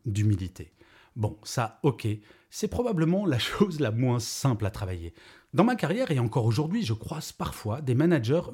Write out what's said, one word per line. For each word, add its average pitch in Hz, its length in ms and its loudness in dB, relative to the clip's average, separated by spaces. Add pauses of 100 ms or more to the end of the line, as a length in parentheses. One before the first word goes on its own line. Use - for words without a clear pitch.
d'humilité. 98 680 0 (440)
Bon, 107 260 -4
ça, - 400 -4
ok, 117 260 0 (400)
c'est - 200 -4
probablement 196 580 0
la 127 120 2
<laughs> - 0 -
chose 175 400 0
la 127 120 2
moins 120 300 2
simple 110 440 0
à 92 60 0
travailler. 87 420 -8 (400)
Dans 156 120 4
ma 247 120 2
carrière 202 340 -2
et 139 80 2
encore 117 280 2
aujourd'hui, 156 360 0
je 110 120 -2
croise - 380 -8
parfois 151 500 -6
des 131 120 0
managers 151 480 4 (120)